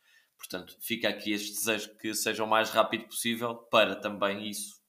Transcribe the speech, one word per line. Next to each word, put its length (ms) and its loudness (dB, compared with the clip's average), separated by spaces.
Portanto, 420 -12
fica 300 -2
aqui 220 -4
este 220 -2
desejo 440 -2
que 160 -6
seja 300 0
o 40 -2
mais 220 4
rápido 380 2
possível 480 -2
para 400 4
também 520 -2
isso, 420 -10